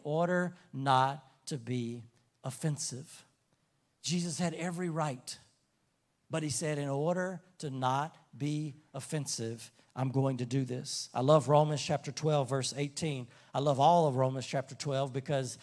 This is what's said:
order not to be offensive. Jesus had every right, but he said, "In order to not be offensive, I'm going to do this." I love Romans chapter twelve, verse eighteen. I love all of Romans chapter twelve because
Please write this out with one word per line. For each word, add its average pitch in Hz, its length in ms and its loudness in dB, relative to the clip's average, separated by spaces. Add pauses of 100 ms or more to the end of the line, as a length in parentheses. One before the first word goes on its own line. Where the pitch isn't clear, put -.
order 180 520 0 (160)
not 135 500 2 (260)
to 156 100 -6
be 120 480 -6 (400)
offensive. 143 800 -6 (760)
Jesus 170 380 -2
had 170 140 0
every 175 360 -4
right, 151 480 -4 (920)
but 160 140 -4
he 151 60 -2
said, 151 280 -2
"In 143 100 -2
order 175 560 -2 (140)
to 151 120 -6
not 135 460 0 (220)
be 147 380 -4 (180)
offensive, 123 760 -6 (280)
I'm 131 140 0
going 135 260 2
to 123 80 -4
do 131 180 0
this." 127 500 -6
I 123 60 -2
love 135 300 6
Romans 151 320 4
chapter 147 320 -2
twelve, 151 340 2
verse 131 300 -2
eighteen. 143 500 -4 (260)
I 135 60 0
love 139 220 2
all 165 260 8
of 127 80 2
Romans 131 300 2
chapter 135 300 -6
twelve 139 360 -2
because 135 500 -2